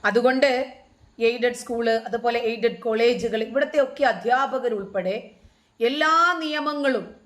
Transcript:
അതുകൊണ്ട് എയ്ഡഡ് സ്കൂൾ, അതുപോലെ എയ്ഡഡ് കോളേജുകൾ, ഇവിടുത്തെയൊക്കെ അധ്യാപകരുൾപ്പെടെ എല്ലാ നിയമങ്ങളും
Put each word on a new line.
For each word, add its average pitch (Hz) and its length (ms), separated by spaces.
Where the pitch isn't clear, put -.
അതുകൊണ്ട് 254 420
എയ്ഡഡ് 240 340
സ്കൂൾ, 233 240
അതുപോലെ 233 300
എയ്ഡഡ് 226 360
കോളേജുകൾ, 220 540
ഇവിടുത്തെയൊക്കെ 277 540
അധ്യാപകരുൾപ്പെടെ 220 1000
എല്ലാ 311 260
നിയമങ്ങളും 294 640